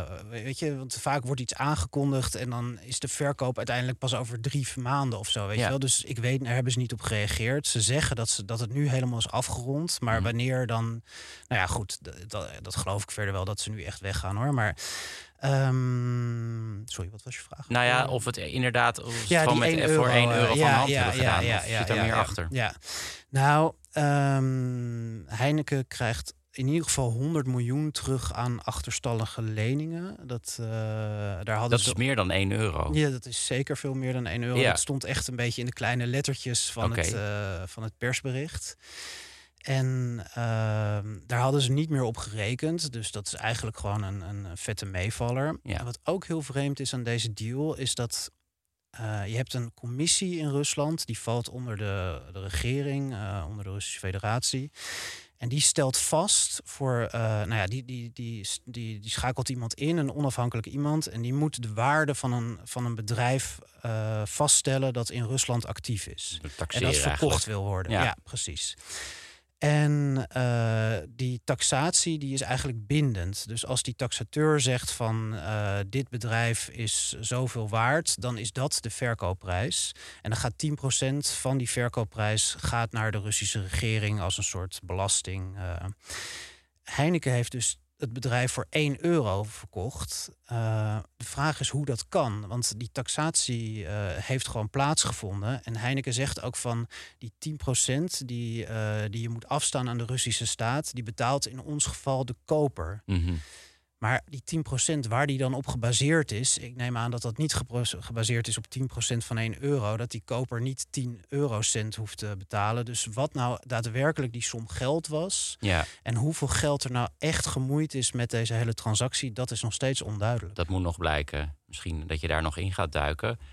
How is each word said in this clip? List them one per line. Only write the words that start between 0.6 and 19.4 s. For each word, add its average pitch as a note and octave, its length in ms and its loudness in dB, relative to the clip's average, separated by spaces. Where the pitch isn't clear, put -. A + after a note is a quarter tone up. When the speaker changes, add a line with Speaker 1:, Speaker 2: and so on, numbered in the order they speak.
Speaker 1:
want C3 160 -8
vaak C#3 320 0
wordt C3 160 0
iets A#2 140 -4
aangekondigd C#3 800 2
en B2 140 -4
dan A#2+ 300 -4
is B2 200 -6
de - 80 -4
verkoop C3+ 500 0
uiteindelijk A#2+ 240 0
pas B2+ 180 0
over A#2 260 -4
drie C3+ 340 0
maanden C3 440 0
of G2+ 100 -6
zo, G#2 180 0
weet G#2+ 100 0
Speaker 2:
Ja. A#2+ 60 2
Speaker 1:
je G#2 60 4
wel. C3+ 100 2
Dus C3 240 2
ik A#2+ 160 -6
weet, B2+ 240 2
daar A#2+ 100 0
hebben B2+ 180 2
ze A#2+ 80 2
niet A#2+ 140 -2
op G#2+ 80 -6
gereageerd. A2+ 640 0
Ze A#2 140 2
zeggen C3 340 4
dat A2+ 140 0
ze, - 160 -2
dat A2+ 140 -4
het A#2 140 -4
nu D3 160 2
helemaal B2+ 300 2
is A2 100 0
afgerond, C3+ 720 -2
maar A2+ 140 4
Speaker 2:
Mhm. A2 80 2
Speaker 1:
wanneer B2 440 2
dan, A2+ 180 2
nou A2+ 140 2
ja, F#2 60 6
goed, - 340 -2
d-, - 280 -14
dat, F#2+ 200 -6
dat - 140 -8
geloof G2+ 280 0
ik - 80 -10
verder G2+ 220 -2
wel F#2+ 120 0
dat G2+ 140 -2
ze - 100 -4
nu G#2 140 -6
echt - 160 -8
weggaan, G2 360 -2
hoor. C3 180 2
Maar, G#2+ 220 2
ehm, A#2+ 1120 0
sorry, F#2 240 -6
wat G#2+ 140 -14
was B2+ 120 -10
je - 60 -12
vraag? - 280 -14
Speaker 2:
Nou B2 160 4
ja, B2 200 6
Speaker 1:
Eh, - 60 -2
Speaker 2:
of B2 140 0
het - 120 -2
inderdaad, A#2+ 640 2
of A#2 100 -6
ze A2+ 140 -4
Speaker 1:
ja, E3+ 120 6
Speaker 2:
het D#3 100 6